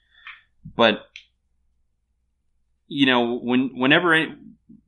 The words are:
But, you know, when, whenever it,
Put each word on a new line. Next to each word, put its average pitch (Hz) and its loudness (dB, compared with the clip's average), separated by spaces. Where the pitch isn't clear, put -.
But, 110 2
you 139 -2
know, 120 2
when, 127 -2
whenever 160 2
it, 160 0